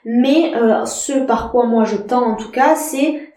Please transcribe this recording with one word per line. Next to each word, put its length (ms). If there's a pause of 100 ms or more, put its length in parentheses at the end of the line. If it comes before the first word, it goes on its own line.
Mais, 520
euh, 300
ce 420
par 240
quoi 160
moi 160
je 140
tends, 260
en 140
tout 120
cas, 240
c'est 460 (180)